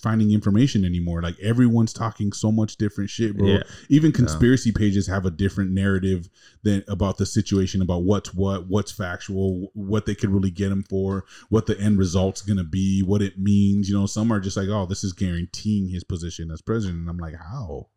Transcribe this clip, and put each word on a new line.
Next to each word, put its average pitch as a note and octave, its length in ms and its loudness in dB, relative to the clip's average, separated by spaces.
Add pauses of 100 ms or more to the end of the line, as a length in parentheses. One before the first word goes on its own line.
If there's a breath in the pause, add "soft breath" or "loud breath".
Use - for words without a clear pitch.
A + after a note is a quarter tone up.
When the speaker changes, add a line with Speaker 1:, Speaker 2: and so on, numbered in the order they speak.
Speaker 1:
finding A2 300 2
information G#2+ 520 4
anymore. F2 380 0
Like, F2 180 -6
everyone's A#2 540 4
talking G#2+ 400 -4
so A2 180 0
much A2 260 0
different G2+ 340 -4
shit, G#2 260 -4
bro. G2+ 120 2
Speaker 2:
Yeah. G2 140 4 (240 loud breath)
Speaker 1:
Even D#3 220 6
Speaker 3:
Yeah. - 80 2
Speaker 1:
conspiracy A#2+ 540 4
pages G2 340 2
have F#2+ 220 -2
a - 20 -2
different F#2+ 440 -2
narrative F#2+ 540 0 (360 soft breath)
than, G2+ 240 2
about G2 320 -2
the G2+ 80 0
situation, G2 560 0
about F2 220 0
what's G2 280 0
what, F#2+ 340 -2
what's G2+ 240 -2
factual, F#2+ 840 -4
what G#2 320 -4
they G#2 80 -4
could G2 160 -2
really F#2+ 180 2
get G2 220 -4
him G2 180 -2
for, F#2+ 360 -4 (240 loud breath)
what G#2+ 180 2
the G2+ 120 0
end G#2 200 2
result's F#2+ 420 0
gonna G2 220 0
be, F#2+ 400 0
what G2+ 180 0
it G2 160 -4
means. G2+ 520 2
You G2+ 60 0
know, G2 120 0
some A2+ 260 -2
are G#2 60 0
just F#2+ 180 -4
like, G2 120 -4
"Oh, G2+ 180 -2
this G2 160 -6
is F#2+ 100 -4
guaranteeing F#2 760 -4
his F2+ 140 -6
position E2+ 460 -10
as D#2 140 -12
president." G2 380 -4
And E2+ 100 -8
I'm F2 80 -8
like, D#2+ 160 -10
"How?" D#2+ 600 -12